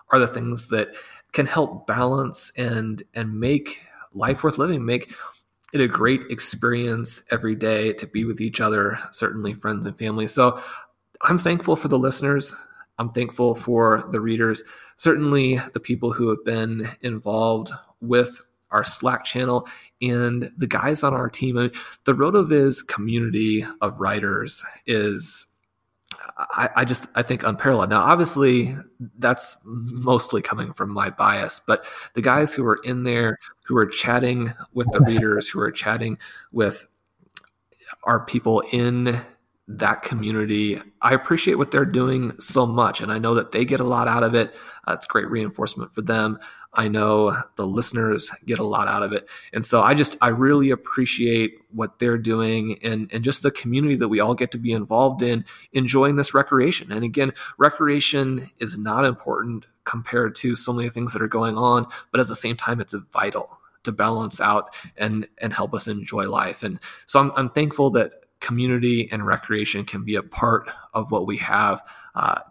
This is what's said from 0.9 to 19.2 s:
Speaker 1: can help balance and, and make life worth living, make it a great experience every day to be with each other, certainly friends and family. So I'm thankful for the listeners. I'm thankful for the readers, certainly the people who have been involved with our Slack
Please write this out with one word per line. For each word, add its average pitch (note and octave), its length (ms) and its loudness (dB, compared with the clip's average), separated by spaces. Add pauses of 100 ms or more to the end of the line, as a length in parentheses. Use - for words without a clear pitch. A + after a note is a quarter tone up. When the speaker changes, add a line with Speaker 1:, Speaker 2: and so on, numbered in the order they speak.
Speaker 1:
can C#3+ 160 0
help - 400 -2
balance B2+ 680 0
and, A2+ 460 -4 (140)
and A2 240 -6
make C#3+ 420 -2 (320)
life B2 300 -2
worth D3+ 140 0
living, C#3+ 280 0
make B2 280 -2 (600)
it C#3+ 80 2
a B2+ 60 4
great B2 420 2
experience A#2+ 1040 -2
every A2+ 240 0
day A2 380 0
to - 140 -10
be A2 180 -4
with A2+ 160 -4
each A2 180 -4
other, G#2+ 400 0 (120)
certainly G#2 420 -4
friends G2+ 320 -4
and G2 120 -8
family. A2 300 -4
So B2 340 4 (600)
I'm F3 160 4
thankful F3 380 0
for D#3 120 -2
the C#3 120 4
listeners. C#3 560 0 (420)
I'm A#2 120 -4
thankful A#2+ 460 0
for A2+ 560 4
the G#2+ 100 -2
readers, A2+ 420 0 (340)
certainly C#3+ 600 2 (140)
the A#2 60 -8
people A#2+ 320 -2
who A#2 180 0
have G#2+ 160 -2
been A2+ 420 -2 (140)
involved A2 720 -2 (280)
with A#2+ 420 0 (280)
our G#2+ 140 2
Slack - 420 -2